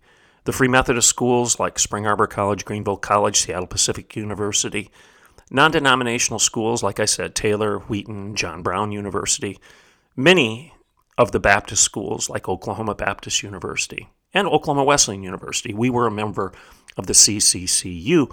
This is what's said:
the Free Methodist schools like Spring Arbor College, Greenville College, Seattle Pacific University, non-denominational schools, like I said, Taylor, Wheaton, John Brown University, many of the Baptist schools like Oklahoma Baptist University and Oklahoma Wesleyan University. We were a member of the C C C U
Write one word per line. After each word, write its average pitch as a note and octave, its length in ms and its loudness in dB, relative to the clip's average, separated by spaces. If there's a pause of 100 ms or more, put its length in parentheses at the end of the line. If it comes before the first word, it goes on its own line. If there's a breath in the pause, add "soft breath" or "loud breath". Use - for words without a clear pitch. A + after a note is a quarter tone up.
(460 soft breath)
the - 80 -2
Free C3 160 2
Methodist B2 380 4
schools A#2+ 520 2
like F2+ 180 -2
Spring G#2+ 300 -2
Arbor G#2 180 4
College, G2+ 400 -2
Greenville G2+ 320 -4
College, G#2 440 2
Seattle F2+ 260 -4
Pacific - 480 -4
University, G#2 720 -4 (640 soft breath)
non-denominational B2+ 880 2
schools, A2+ 420 0
like G2+ 180 -2
I G#2+ 60 2
said, F#2 300 -2
Taylor, G#2 440 0
Wheaton, G#2 560 -8
John F2 280 -6
Brown G#2 280 0
University, G2+ 680 -4 (560 soft breath)
many C3+ 580 2 (440)
of A#2+ 140 4
the A2 80 0
Baptist G2+ 440 2
schools - 460 -4
like - 200 -6
Oklahoma G2+ 460 -4
Baptist G2+ 480 -4
University - 640 -8 (240)
and F#3+ 140 2
Oklahoma C#3+ 360 2
Wesleyan B2+ 400 2
University. F#2 500 -8
We A#2 160 0
were A#2+ 180 2
a G#2+ 40 0
member G#2 420 -4 (440 loud breath)
of F#2+ 100 -8
the - 60 -2
C G#2 260 4
C F2+ 260 0
C - 240 -2
U C3 440 2